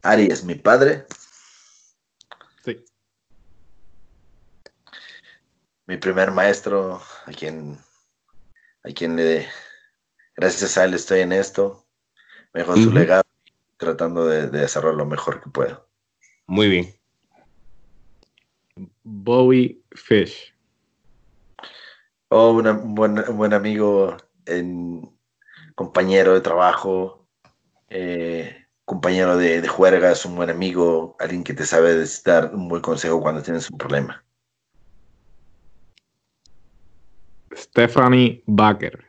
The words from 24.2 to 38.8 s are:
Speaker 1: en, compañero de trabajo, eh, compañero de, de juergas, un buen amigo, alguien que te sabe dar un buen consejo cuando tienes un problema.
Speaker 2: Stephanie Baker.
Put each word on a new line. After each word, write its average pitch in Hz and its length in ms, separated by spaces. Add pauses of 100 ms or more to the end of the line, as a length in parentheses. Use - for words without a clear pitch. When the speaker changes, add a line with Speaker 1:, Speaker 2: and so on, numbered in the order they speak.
Speaker 1:
en, 87 640 (680)
compañero 95 580
de 92 60
trabajo, 90 880 (600)
eh, 85 760 (180)
compañero 92 520
de, 85 240
de 82 80
juergas, 90 560
un 90 100
buen 87 160
amigo, 85 680
alguien 85 240
que 73 100
te 76 100
sabe 82 400 (200)
dar 82 280
un 90 160
buen 85 140
consejo 82 380
cuando 78 220
tienes 82 280
un - 80
problema. 69 460 (3250)
Speaker 2:
Stephanie 127 920
Baker. 104 640